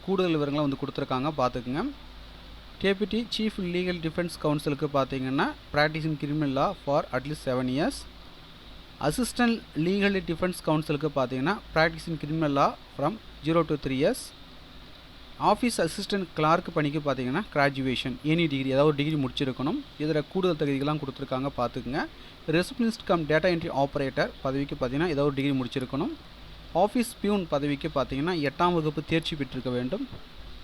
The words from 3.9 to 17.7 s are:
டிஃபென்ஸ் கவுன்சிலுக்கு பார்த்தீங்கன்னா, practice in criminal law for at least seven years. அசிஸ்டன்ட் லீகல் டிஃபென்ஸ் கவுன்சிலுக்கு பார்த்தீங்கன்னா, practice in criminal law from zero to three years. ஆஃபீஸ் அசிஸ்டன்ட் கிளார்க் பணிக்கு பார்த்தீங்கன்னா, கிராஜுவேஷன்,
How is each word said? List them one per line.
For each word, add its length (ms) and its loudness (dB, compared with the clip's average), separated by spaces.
டிஃபென்ஸ் 400 -2
கவுன்சிலுக்கு 520 0
பார்த்தீங்கன்னா, 500 0
practice 380 2
in 120 0
criminal 360 0
law 100 4
for 140 4
at 120 -4
least 200 -6
seven 280 2
years. 200 0
அசிஸ்டன்ட் 500 2
லீகல் 300 4
டிஃபென்ஸ் 380 -2
கவுன்சிலுக்கு 500 2
பார்த்தீங்கன்னா, 380 0
practice 360 2
in 120 -4
criminal 380 0
law 100 4
from 160 0
zero 240 4
to 140 0
three 200 0
years. 180 2
ஆஃபீஸ் 320 2
அசிஸ்டன்ட் 520 -2
கிளார்க் 400 4
பணிக்கு 300 2
பார்த்தீங்கன்னா, 360 0
கிராஜுவேஷன், 600 2